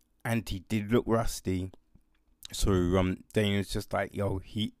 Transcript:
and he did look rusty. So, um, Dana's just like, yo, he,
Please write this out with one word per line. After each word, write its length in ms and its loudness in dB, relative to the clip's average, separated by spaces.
and 240 -2
he 200 -4
did 240 0
look 120 6
rusty. 680 -2
So, 180 2
um, 640 2
Dana's 380 0
just 220 -6
like, 220 -4
yo, 240 -2
he, 420 -6